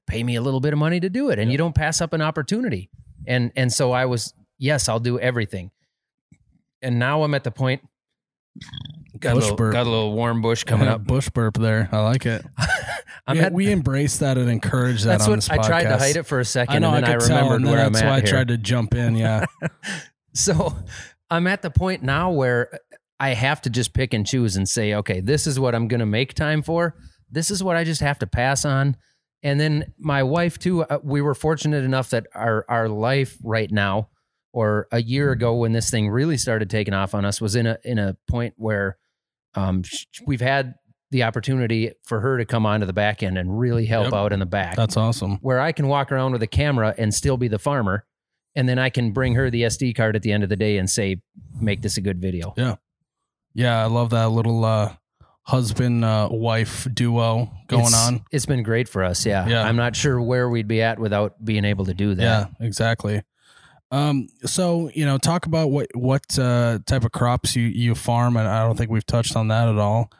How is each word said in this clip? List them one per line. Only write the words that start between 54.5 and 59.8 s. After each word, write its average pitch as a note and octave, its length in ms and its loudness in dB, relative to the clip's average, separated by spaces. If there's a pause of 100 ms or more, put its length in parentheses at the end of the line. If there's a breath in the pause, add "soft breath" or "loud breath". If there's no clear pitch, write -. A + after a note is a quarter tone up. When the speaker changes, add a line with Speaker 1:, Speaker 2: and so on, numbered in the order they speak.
Speaker 2:
uh, G#2+ 300 0 (480 soft breath)
husband, A#2+ 600 0
uh, G#2+ 260 2
wife A2+ 640 -2
duo A#2 560 0 (180)
going A#2+ 180 4
Speaker 1:
It's, A#2 80 4 (140)
Speaker 2:
on. A#2+ 240 -2
Speaker 1:
it's C#3+ 140 -2
been C3 180 0
great A2+ 260 0
for F#2+ 160 -2
us, F2+ 200 -2
yeah. G2+ 220 0
Speaker 2:
Yeah. A2+ 160 2
Speaker 1:
I'm A#2 140 2
not A#2+ 180 0